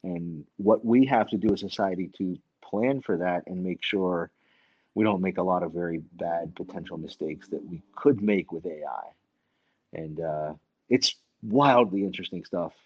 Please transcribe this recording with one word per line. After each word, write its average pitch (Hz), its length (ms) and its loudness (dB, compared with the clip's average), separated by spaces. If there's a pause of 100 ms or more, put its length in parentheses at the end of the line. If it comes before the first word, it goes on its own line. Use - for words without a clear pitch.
and 85 420 -8 (120)
what 107 280 4
we 120 220 6
have 120 220 2
to 113 100 -2
do 104 140 2
as 95 80 -2
society 95 580 -2
to 90 180 -4 (260)
plan 127 400 0
for 95 160 0
that 87 280 0
and 90 160 -6
make 90 200 -4
sure 90 480 0 (640)
we 107 100 2
don't 101 160 2
make 92 180 0
a 87 40 0
lot 90 200 2
of 82 100 -4
very 85 260 -4 (160)
bad 85 420 -6
potential 85 400 -10
mistakes 78 520 -10
that - 180 -8
we 85 160 -12 (120)
could 123 280 4
make 101 280 2
with 82 160 -8
A 76 160 -8
I. - 1160 -14
And, 78 220 -10
uh, 76 340 -4 (340)
it's - 260 2 (280)
wildly 117 640 6
interesting 90 420 -8
stuff. 85 260 -4 (120)